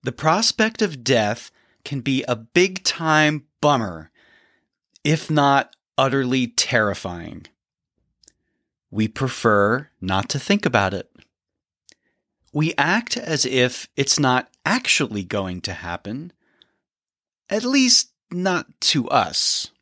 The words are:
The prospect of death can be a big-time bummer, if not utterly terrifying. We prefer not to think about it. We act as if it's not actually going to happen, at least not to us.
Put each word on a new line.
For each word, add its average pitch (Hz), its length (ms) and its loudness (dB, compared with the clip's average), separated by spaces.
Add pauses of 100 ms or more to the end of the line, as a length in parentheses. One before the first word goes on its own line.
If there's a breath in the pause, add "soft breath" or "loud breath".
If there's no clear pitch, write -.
The 135 120 -6
prospect 214 680 0
of 151 220 -2
death 113 480 0 (320)
can 139 160 -6
be 135 240 -2
a 123 140 -2
big-time 156 1080 0 (120)
bummer, 107 520 0 (920 soft breath)
if 156 260 0
not 143 460 2 (220)
utterly 131 500 0
terrifying. 90 1000 -2 (1400 soft breath)
We 107 200 0
prefer 113 800 0 (100)
not 95 300 -2
to 139 100 -4
think 202 260 0
about 101 280 2
it. - 180 -10 (1400)
We 156 240 0
act 185 400 0
as 147 280 -2
if 127 520 0
it's 135 200 0
not 127 320 2 (160)
actually 131 600 0
going 92 380 -4
to 90 100 -8
happen, 104 580 -10 (1160)
at 214 160 -4
least 254 480 2 (180)
not 180 480 -2
to 127 300 0
us. - 600 0 (120)